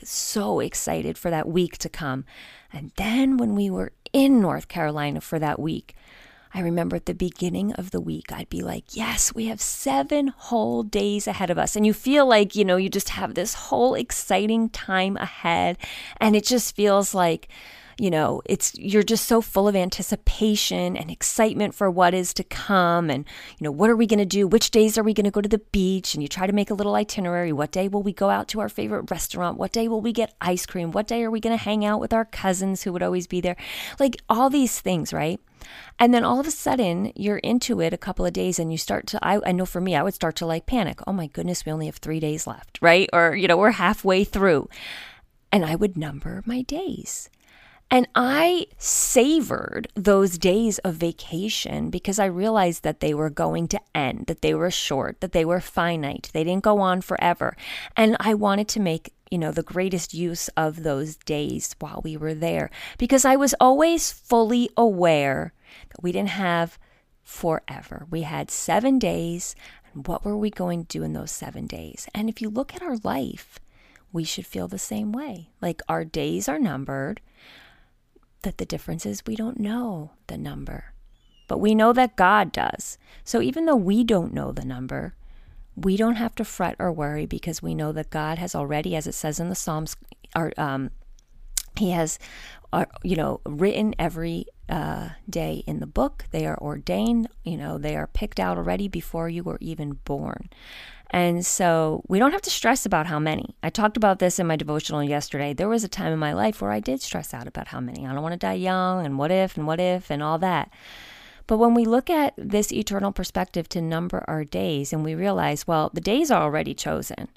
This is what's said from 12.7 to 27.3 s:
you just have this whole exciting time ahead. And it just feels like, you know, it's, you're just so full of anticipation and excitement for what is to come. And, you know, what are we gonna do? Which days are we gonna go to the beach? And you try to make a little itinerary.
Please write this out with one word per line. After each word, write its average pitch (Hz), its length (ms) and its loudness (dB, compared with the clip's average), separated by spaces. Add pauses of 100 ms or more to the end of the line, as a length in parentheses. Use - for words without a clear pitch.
you 190 120 2
just 202 200 -2
have - 260 -6
this 196 200 -2
whole - 400 2
exciting 220 760 0
time 190 480 0
ahead. 175 640 0 (400)
And 214 180 6
it 208 80 2
just - 320 0
feels 202 360 4
like, 170 360 2 (500)
you 190 120 2
know, 156 340 2
it's, - 320 -2
you're 202 280 4
just 220 220 0
so 233 140 6
full 202 280 2
of 202 80 2
anticipation 185 1200 0
and 160 140 -8
excitement 208 640 0
for 202 160 2
what 175 220 6
is 180 220 -2
to 185 100 -4
come. 175 640 2
And, 139 140 -2 (340)
you 156 60 -8
know, 151 60 -2
what 151 200 4
are 233 60 6
we 226 100 4
gonna 208 180 4
do? 196 220 2
Which 214 240 4
days 220 260 6
are 220 80 2
we 214 100 2
gonna 202 180 2
go 208 80 2
to 202 80 -2
the 214 100 2
beach? 190 560 0
And 151 80 -2
you 143 60 -4
try 190 180 -4
to 196 60 0
make 202 180 2
a 220 40 -2
little 208 200 0
itinerary. 175 580 -2